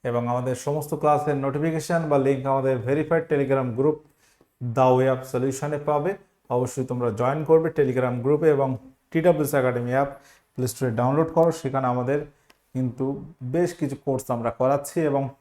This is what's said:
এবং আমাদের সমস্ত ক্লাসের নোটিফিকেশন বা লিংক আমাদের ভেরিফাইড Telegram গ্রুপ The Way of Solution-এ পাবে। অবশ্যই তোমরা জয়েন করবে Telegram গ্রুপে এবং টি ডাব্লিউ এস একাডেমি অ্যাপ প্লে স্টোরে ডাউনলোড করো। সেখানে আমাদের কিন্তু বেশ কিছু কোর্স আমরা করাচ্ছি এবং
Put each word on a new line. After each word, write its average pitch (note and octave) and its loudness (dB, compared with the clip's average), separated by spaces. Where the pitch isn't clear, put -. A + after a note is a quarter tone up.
এবং A#2+ -2
আমাদের B2 -2
সমস্ত D3 -4
ক্লাসের D3 2
নোটিফিকেশন D#3+ -2
বা C#3 4
লিংক C3+ 0
আমাদের C3+ 2
ভেরিফাইড D#3 0
Telegram C3+ 0
গ্রুপ D3+ 2
The C3 6
Way C3 4
of B2+ -6
Solution-এ C#3 -2
পাবে। D3+ 0
অবশ্যই B2+ -2
তোমরা B2 0
জয়েন C#3 0
করবে D#3+ 6
Telegram B2+ 0
গ্রুপে D3+ 4
এবং C3+ 0
টি E3 0
ডাব্লিউ D3+ 4
এস - -4
একাডেমি A#2+ 0
অ্যাপ C#3 2
প্লে B2+ -2
স্টোরে B2+ -2
ডাউনলোড C#3+ 2
করো। E3 4
সেখানে C3 -2
আমাদের B2+ 0
কিন্তু C3 -2
বেশ F3 0
কিছু C3+ -4
কোর্স C3 -2
আমরা A#2 -2
করাচ্ছি C#3 0
এবং C#3 0